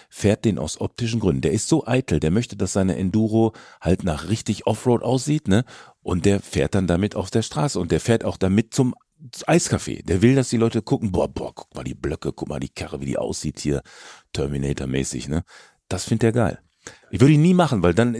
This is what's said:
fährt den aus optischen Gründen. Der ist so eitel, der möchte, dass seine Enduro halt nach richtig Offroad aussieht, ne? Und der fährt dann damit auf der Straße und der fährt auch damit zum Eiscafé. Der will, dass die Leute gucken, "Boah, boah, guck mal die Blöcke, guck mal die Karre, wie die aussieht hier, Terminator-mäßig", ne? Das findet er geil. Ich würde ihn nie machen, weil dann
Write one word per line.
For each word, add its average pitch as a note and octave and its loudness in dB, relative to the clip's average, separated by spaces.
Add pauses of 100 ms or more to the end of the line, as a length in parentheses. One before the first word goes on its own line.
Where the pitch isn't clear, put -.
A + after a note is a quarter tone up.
fährt - 0
den F2+ 0
aus - -8
optischen A#2 -4
Gründen. E2+ 0
Der D2 0
ist - -2
so D#3+ 2
eitel, A#2+ 0
der D#2+ 2
möchte, G#2+ 0
dass G2+ 0
seine F#2+ 2
Enduro A2 2 (280)
halt F2+ 0
nach D#2 -4
richtig G#2+ -2
Offroad A2+ 0
aussieht, C3+ -2
ne? G2+ 4 (360)
Und E2+ -2
der G2+ 4
fährt - -2
dann F#2 0
damit F#2 0
auf F#2+ -6
der A2+ 2
Straße D3 -4
und E2 -4
der E2 2
fährt A#2 0
auch F#2+ -4
damit F#2+ 2
zum B2+ 2 (520)
Eiscafé. A2 0
Der F2+ 0
will, B2+ 6
dass C3 0
die B2 0
Leute A2+ 2
gucken, A2+ -2
"Boah, - 0
boah, - -8
guck - -20
mal C2+ -10
die B1+ -8
Blöcke, D2 -6
guck - -10
mal C#2+ -8
die C2 -6
Karre, D#2 -10
wie C2+ -8
die C2 -2
aussieht - -6
hier, C#2+ -2 (500)
Terminator-mäßig", C2+ -4
ne? D#2 -2 (460)
Das F#2+ -6
findet A#2 0
er A2+ 2
geil. A2+ 0 (520)
Ich F#2 -4
würde C#3+ 8
ihn D3 6
nie F3+ 4
machen, C#3+ 2
weil F2 4
dann A#2 2